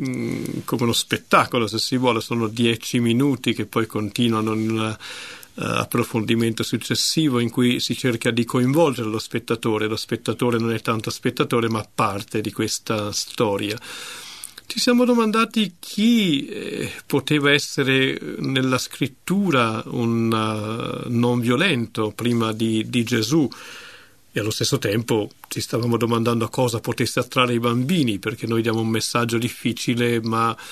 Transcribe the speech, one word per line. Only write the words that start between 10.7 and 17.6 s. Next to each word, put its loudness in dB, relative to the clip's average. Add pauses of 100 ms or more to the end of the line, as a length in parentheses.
è -2
tanto -2
spettatore, 0
ma -2
parte -2
di -4
questa -4
storia. -2 (920)
Ci -4
siamo 4
domandati 2
chi, 2
eh, -6 (160)
poteva 2
essere, 2